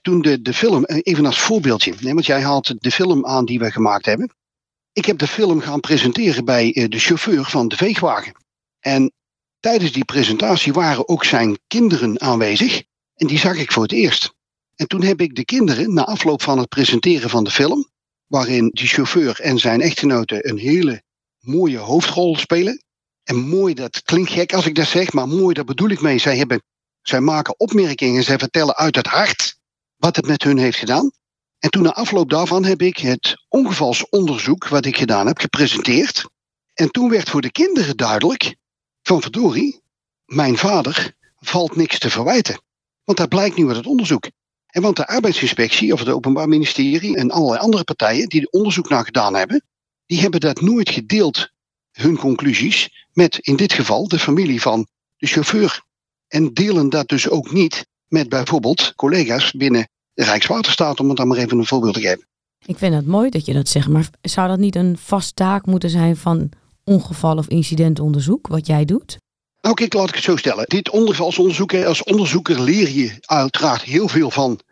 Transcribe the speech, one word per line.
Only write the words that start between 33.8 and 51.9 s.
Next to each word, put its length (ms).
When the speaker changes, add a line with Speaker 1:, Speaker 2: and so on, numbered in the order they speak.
Speaker 1:
wat 180
ik 120
gedaan 300
heb 120
gepresenteerd. 880
En 180
toen 180
werd 200
voor 120
de 100
kinderen 460
duidelijk: 580
van: 200
"Verdorie, 600
mijn 320
vader 560
valt 360
niks 240
te 100
verwijten. 520
Want 140
dat 120
blijkt 280
nu 100
uit 80
het 120
onderzoek." 420
En 140
want 140
de 120
arbeidsinspectie 840
of 60
het 100
Openbaar 380
Ministerie 720
en 140
allerlei 300
andere 220
partijen 460
die 120
er 80
onderzoek 400
naar 160
gedaan 280
hebben, 300
die 140
hebben 200
dat 220
nooit 280
gedeeld, 600